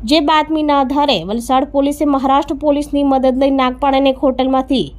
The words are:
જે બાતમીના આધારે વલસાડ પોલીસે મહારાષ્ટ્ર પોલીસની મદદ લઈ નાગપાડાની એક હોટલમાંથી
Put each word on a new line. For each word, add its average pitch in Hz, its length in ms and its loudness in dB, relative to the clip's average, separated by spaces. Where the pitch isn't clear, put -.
જે 269 160 2
બાતમીના 302 600 2
આધારે 277 380 0
વલસાડ 240 440 0
પોલીસે 285 320 0
મહારાષ્ટ્ર 277 600 0
પોલીસની 285 400 0
મદદ 262 380 2
લઈ 277 140 2
નાગપાડાની 269 580 0
એક 262 120 -8
હોટલમાંથી 262 600 0